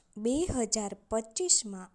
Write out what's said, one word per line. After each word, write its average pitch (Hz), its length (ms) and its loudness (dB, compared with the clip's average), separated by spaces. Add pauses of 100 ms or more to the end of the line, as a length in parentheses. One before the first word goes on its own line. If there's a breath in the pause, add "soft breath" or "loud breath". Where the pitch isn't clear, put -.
(160)
બે 262 400 2
હજાર 214 400 -2 (140)
પચીસમાં 220 840 0